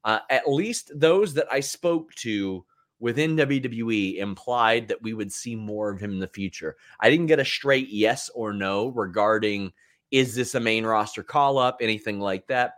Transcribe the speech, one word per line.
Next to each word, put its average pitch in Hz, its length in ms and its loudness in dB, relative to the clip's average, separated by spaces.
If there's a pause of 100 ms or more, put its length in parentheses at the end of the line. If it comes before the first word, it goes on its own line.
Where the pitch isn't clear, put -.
Uh, 110 160 2 (100)
at 135 180 2
least 175 460 0
those 160 400 4
that 143 160 0
I 139 120 0
spoke 160 540 -2
to 98 480 -4 (360)
within 147 380 0
W 139 220 2
W 113 300 -4
E 95 300 0
implied 113 680 2
that - 120 -2
we 113 120 -6
would 104 180 -6
see 117 240 -10
more 107 340 -4
of 98 100 -6
him 101 120 -6
in 95 80 -4
the 92 80 -4
future. 85 480 -8 (240)
I 113 100 4
didn't 165 180 2
get 156 120 4
a 135 60 0
straight 131 440 0
yes 107 460 0
or 110 180 -6
no 101 360 -2
regarding, 104 840 0 (400)
is 127 240 2
this 123 180 -2
a 131 60 0
main 110 260 0
roster 107 380 0
call-up, 135 580 2
anything 107 380 -2
like 98 280 -4
that. 123 300 0